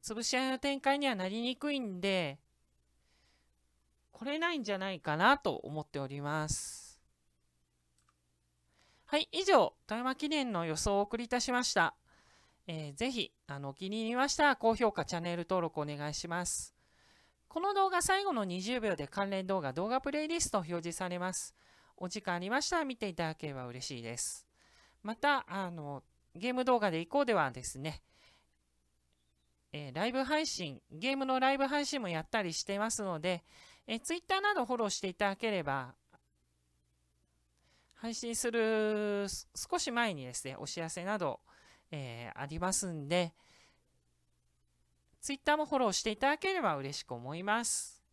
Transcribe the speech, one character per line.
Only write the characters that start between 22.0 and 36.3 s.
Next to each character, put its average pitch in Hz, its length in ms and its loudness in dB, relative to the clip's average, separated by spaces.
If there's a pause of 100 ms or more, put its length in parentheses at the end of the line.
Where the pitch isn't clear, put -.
時 208 120 -6
間 185 140 -2
あ 175 60 -2
り 185 100 -4
ま 262 100 2
し 294 80 -2
た 359 100 2
ら 320 60 2
見 262 120 -4
て 214 100 -4
い 185 80 -4
た 165 140 0
だ 160 80 -4
け - 120 -8
れ 143 60 -6
ば 127 120 -8
嬉 123 200 -10
し 123 140 -8
い - 20 -10
で 117 140 -6
す。 - 300 -6 (600)
ま 214 80 -4
た、 285 340 2
あ 185 220 -4
の、 143 320 -8 (320)
ゲ 214 160 -2
ー 254 40 0
ム 254 100 2
動 240 160 6
画 208 100 4
で 160 100 2
い 170 60 -4
こ 277 140 2
う 285 60 6
で 240 60 2
は 151 200 4
で 127 100 -10
す - 160 -8
ね、 147 240 -8 (1700)
え 147 180 -8
ー、 127 40 -14
ラ 175 120 0
イ 247 60 0
ブ 262 120 2
配 302 240 2
信、 143 420 -6
ゲ 208 220 -2
ー 269 40 0
ム 269 100 0
の 262 120 2
ラ 262 140 6
イ 277 60 2
ブ 277 80 4
配 285 200 0
信 277 160 -2
も 202 60 -4
や 160 140 -2
っ - 60 -10
た 220 140 0
り 170 100 -2
し - 120 -4
て 196 160 -2
ま 220 100 0
す 220 140 -2
の 175 160 -2
で、 175 240 0 (420)
え 220 80 -4
ー、 226 60 -4
Twitter 349 400 -2
な 415 120 4
ど 285 140 2
フ 226 60 -2
ォ 247 60 0
ロ 226 80 2
ー 196 40 0
し - 80 -2
て - 80 -4
い 185 80 -4
た 202 140 2
だ 196 80 -2
け 226 160 0
れ 185 100 0
ば、 135 320 -4 (2000)